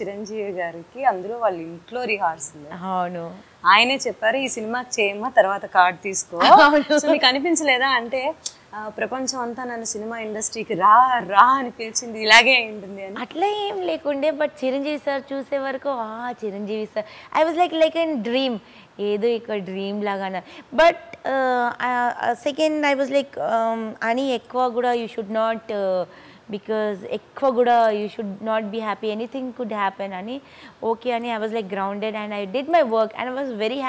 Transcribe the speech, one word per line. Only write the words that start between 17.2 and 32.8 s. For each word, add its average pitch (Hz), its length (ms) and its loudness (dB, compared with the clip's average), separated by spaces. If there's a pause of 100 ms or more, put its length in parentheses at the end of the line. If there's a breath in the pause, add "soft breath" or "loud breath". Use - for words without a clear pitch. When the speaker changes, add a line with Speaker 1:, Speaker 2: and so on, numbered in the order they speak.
Speaker 2:
I 320 100 4
was 339 120 2
like, 320 220 2
like 320 240 2
in 240 200 -4
dream. 247 300 0 (420 loud breath)
ఏదో 208 280 0
ఇక్కడ 226 280 -2
dream 196 480 -6
లాగానే. 190 380 -4 (320 loud breath)
But, 330 200 6
uh, 254 800 -2 (120)
uh, 240 640 -2
second 302 460 0
I 262 60 -2
was 277 80 -2
like, 277 300 0
um, 226 640 -2
"Ani 240 280 0
ఎక్కువ 247 400 -2
కూడా 247 240 0
you 233 120 -2
should 208 240 -8
not, 220 260 0
uh, 190 500 -2 (440 loud breath)
because 208 560 -4
ఎక్కువ - 440 -2
కూడా 233 400 4
you 208 160 -2
should 202 360 -8
not 220 200 -2
be 214 180 -6
happy. 214 360 -4
Anything 247 300 -8
could 240 260 -8
happen" 196 420 -4
Ani. 220 260 -10 (440 loud breath)
Okay 226 280 -2
Ani 233 240 -4
I - 20 -4
was 214 120 -4
like 220 160 -4
grounded 202 480 -4
and 214 200 -8
I 202 220 -6
did 269 100 -4
my 330 160 4